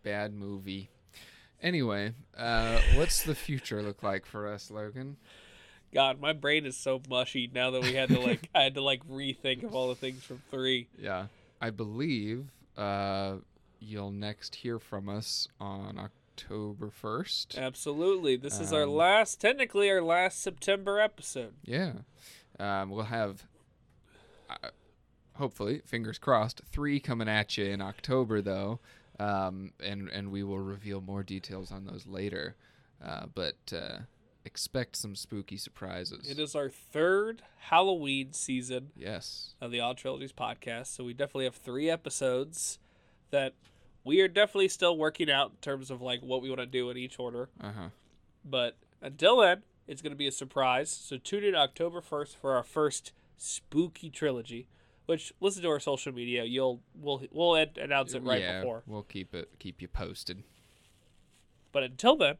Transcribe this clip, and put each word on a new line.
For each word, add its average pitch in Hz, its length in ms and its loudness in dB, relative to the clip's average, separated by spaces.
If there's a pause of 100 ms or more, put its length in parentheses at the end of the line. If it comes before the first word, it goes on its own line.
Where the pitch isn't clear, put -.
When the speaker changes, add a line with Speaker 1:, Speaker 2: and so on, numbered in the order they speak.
Speaker 1:
Bad 104 300 -4
movie. 98 560 -8 (720)
Anyway, 117 520 0 (240)
uh, 113 420 4 (160)
what's 160 280 6
the 151 120 0
future 113 480 -4
look 104 180 -6
like 98 240 -2
for 104 220 -8
us, 104 240 -10
Logan? 120 460 -10 (760)
Speaker 2:
God, 135 280 4
my 156 120 0
brain 147 320 2
is 127 120 -6
so 131 320 0
mushy 123 440 0
now 127 180 2
that 127 100 0
we 127 120 2
had 131 160 2
to, 127 100 6
like, 123 320 0
Speaker 1:
<laughs> - 40 -8
Speaker 2:
I 147 80 8
had 135 120 2
to, 139 60 -4
like, 135 260 -2
rethink 135 560 -4
of 127 120 -8
all 127 140 0
the 123 60 -2
things 131 280 -10
from 131 260 -14
three. 131 380 0 (100)
Speaker 1:
Yeah. 98 300 -4 (320)
I 117 100 -2
believe, 113 760 -4 (300)
uh, 98 600 -2 (420)
you'll 104 320 -8
next 104 440 -8
hear 117 240 -6
from 101 300 -8
us - 400 -4 (100)
on 98 400 -8
October 104 880 -10
first. - 680 -4
Speaker 2:
Absolutely. 147 800 2
This 147 220 -6
is 156 140 -2
our 151 100 6
Speaker 1:
Um, 143 120 2
Speaker 2:
last, 196 460 6
technically 214 500 4
our 185 100 6
last 175 400 4
September 196 580 0
episode. 139 540 -2 (100)
Speaker 1:
Yeah. 143 300 -2 (640)
Um, 98 320 -2
we'll 107 160 -4
have, 107 400 -2 (1040)
uh, - 200 -10 (680)
hopefully, 127 500 -2
fingers 110 320 -6
crossed, 117 480 2
three 143 360 0
coming 113 280 -2
at 107 280 2
you 101 80 0
in 101 160 -2
October, 107 600 0
though. 98 380 -2 (420)
Um, 95 580 -2
and, 98 300 -6
and 98 220 -6
we 98 120 -4
will 98 160 -4
reveal 98 420 -6
more 98 220 -6
details 95 480 -10
on 95 140 -12
those - 220 -12
later. 95 480 -6 (480)
Uh, - 300 -10
but, - 420 -6
uh, - 240 -10 (440)
expect - 520 -6
some 101 200 -8
spooky 98 420 -10
surprises. - 720 -10
Speaker 2:
It 139 120 -8
is 151 160 -4
our 139 140 -2
third 196 720 0 (140)
Halloween 147 760 4
season 127 600 -4
Speaker 1:
Yes. - 640 -10
Speaker 2:
of 123 100 -8
the 120 80 -2
Odd 123 180 -2
Trilogies 135 360 -8
podcast, 117 540 -8
so - 160 -10
we 120 100 -8
definitely 135 320 -2
have 123 100 -2
three 139 360 -2
episodes 147 880 -2 (500)
that 135 240 0 (500)
we 156 180 6
are 190 60 6
definitely 196 420 4
still 175 280 2
working 156 320 0
out 139 220 4
in - 60 -20
terms 135 340 -6
of, 123 100 -8
like, 123 200 -4
what 127 200 0
we 131 80 -6
wanna 127 160 -4
do 127 240 0
in 123 80 -6
each 127 220 -10
order. 123 300 -4 (100)
Speaker 1:
Uh-huh. 101 300 -8 (540)
Speaker 2:
But 127 340 -2 (220)
until 156 380 6
then, 196 240 10 (260)
it's 139 140 -12
gonna 147 140 -6
be 143 120 -4
a 131 40 0
surprise. 135 580 2
So - 300 -8
tune 202 240 -4
in 202 100 4
October 170 480 0
first 147 340 -6
for 135 200 0
our 120 80 4
first - 480 0 (260)
spooky - 720 -4
trilogy, 123 580 -4 (380)
which, - 340 -2
listen 190 240 0
to 170 60 2
our 147 100 2
social 139 340 -2
media. 120 320 -2
You'll, 123 360 0 (140)
we'll, 143 260 -4 (100)
we'll 170 240 4
an-, 156 220 2
announce 139 380 0
it 160 80 -4
right 127 180 2
Speaker 1:
Yeah, 92 200 -2
Speaker 2:
before. 117 260 -4
Speaker 1:
we'll 107 160 -10
keep 92 320 -10
it, 85 140 -8 (100)
keep - 240 -12
you 90 40 -12
posted. 90 540 -8 (1300)
Speaker 2:
But 139 120 2
until 131 320 6
then 151 240 4